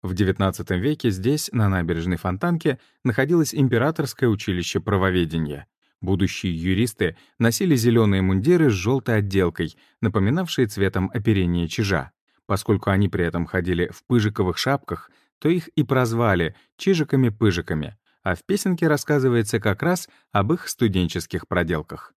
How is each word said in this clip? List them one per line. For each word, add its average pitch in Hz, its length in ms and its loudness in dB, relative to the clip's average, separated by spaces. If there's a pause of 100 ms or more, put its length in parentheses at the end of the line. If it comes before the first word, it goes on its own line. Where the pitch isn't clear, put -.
В 92 100 -4
девятнадцатом 95 640 0
веке 131 300 -2
здесь, 107 420 -2
на 107 180 2
набережной 87 480 0
Фонтанки, 143 640 -2 (240)
находилось 143 520 0
императорское 131 720 0
училище 98 500 -2
правоведения. 87 880 0 (320)
Будущие 92 540 -2
юристы 92 640 -2 (220)
носили 139 360 2
зелёные 110 460 4
мундиры 120 480 4
с 110 40 4
жёлтой 110 440 0
отделкой, 92 580 0 (240)
напоминавшие 113 680 0
цветом 95 440 -2
оперение 90 560 0
чижа. 95 440 -2 (340)
Поскольку 101 460 0
они 98 180 4
при 87 160 -2
этом 85 220 -2
ходили 87 440 0
в - 140 -20
пыжиковых 104 540 0
шапках, - 500 -4 (300)
то 151 100 0
их 175 200 -2
и - 120 -2
прозвали 117 720 0 (220)
«чижиками-пыжиками», 110 1200 0 (240)
а 92 140 -2
в - 100 -18
песенке 185 420 0
рассказывается 131 720 2
как 107 220 -2
раз 175 260 -2 (240)
об 104 220 0
их - 140 -6
студенческих 90 800 -2
проделках. 80 680 -4